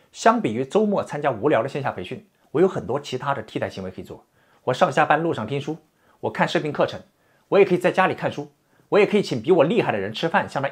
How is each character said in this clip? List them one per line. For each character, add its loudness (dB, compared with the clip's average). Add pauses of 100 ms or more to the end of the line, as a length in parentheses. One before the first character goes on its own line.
(120)
相 2
比 -2
于 -2
周 2
末 0
参 -8
加 0
无 0
聊 4
的 -6
线 -6
下 -4
培 -8
训， -14 (240)
我 2
有 6
很 -4
多 -2
其 -8
他 -4
的 -8
替 -8
代 -4
行 -10
为 -8
可 -14
以 -10
做。 -18 (420)
我 0
上 2
下 2
班 2
路 0
上 -6
听 -4
书， -8 (420)
我 -4
看 0
视 0
频 -6
课 0
程， -6 (460)
我 2
也 8
可 0
以 4
在 2
家 2
里 0
看 -6
书， -10 (380)
我 4
也 6
可 2
以 2
请 -4
比 2
我 6
厉 2
害 0
的 0
人 -4
吃 -2
饭， 0
向 -6
他 -2